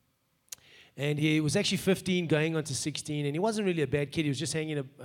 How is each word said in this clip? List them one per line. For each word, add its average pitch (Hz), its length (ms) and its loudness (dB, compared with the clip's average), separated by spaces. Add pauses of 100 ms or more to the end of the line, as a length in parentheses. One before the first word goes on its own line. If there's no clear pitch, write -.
(960)
And 147 220 0
he 156 240 4
was 151 140 2
actually 202 240 2
fifteen, 180 480 2
going 156 280 2
on 156 100 0
to 139 100 -6
sixteen, 147 500 -4
and 143 80 0
he 156 60 -2
wasn't 214 260 0
really 175 160 2
a 139 60 2
bad 143 240 0
kid. 170 140 -2
He 147 40 2
was 131 80 0
just 147 160 -4
hanging 156 240 -2
a-, 139 80 -4 (200)